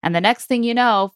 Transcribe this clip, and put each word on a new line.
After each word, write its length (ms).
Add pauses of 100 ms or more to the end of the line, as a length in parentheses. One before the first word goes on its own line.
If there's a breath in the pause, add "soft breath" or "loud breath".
And 100
the 80
next 240
thing 180
you 100
know, 420